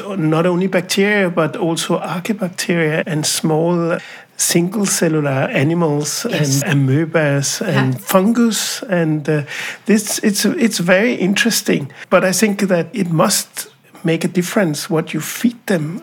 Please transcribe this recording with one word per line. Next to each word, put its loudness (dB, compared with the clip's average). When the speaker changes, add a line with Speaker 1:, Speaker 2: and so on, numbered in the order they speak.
Speaker 1:
not 2
only 0
bacteria, 2
but -2
also -2
archibacteria -2
and -2
small 0
single 0
cellular 0
animals 0
Speaker 2:
Yes. 2
Speaker 1:
and 2
amoebas 0
and 0
Speaker 2:
Yeah. -8
Speaker 1:
fungus. 0
And, 0
uh, 2
this, 2
it's, 2
it's 2
very 2
interesting. 0
But 4
I 2
think 0
that 2
it -2
must 0
make 0
a 0
difference 0
what -2
you -4
feed -4
them. -2